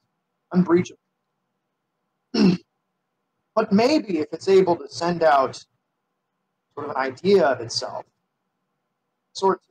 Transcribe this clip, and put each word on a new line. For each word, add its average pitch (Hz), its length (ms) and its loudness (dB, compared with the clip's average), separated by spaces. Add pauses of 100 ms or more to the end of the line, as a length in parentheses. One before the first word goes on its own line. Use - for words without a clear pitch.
(520)
unbreachable. 175 480 0 (1300)
<clears throat> 196 240 2 (1000)
But 214 160 0
maybe 214 480 0
if 151 140 -6
it's 165 160 -8
able 185 260 4
to 143 140 -16
send 170 340 -4
out 135 320 2 (1160)
sort 147 160 -12
of - 20 -10
an 131 60 -6
idea 156 500 2
of 123 140 -2
itself, 113 420 -10 (1300)
sort 190 400 -2